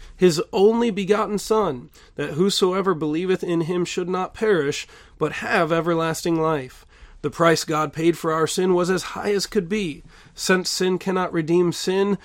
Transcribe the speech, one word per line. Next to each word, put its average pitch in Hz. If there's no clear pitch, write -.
his 175
only 226
begotten 202
Son, 180
that 147
whosoever 185
believeth 160
in 170
him 180
should 180
not 180
perish, 165
but 147
have 190
everlasting 165
life." 156
The 147
price 165
God 151
paid 165
for 160
our 160
sin 185
was 175
as 180
high -
as 196
could 185
be. 196
Since 185
sin 185
cannot 185
redeem 170
sin, 196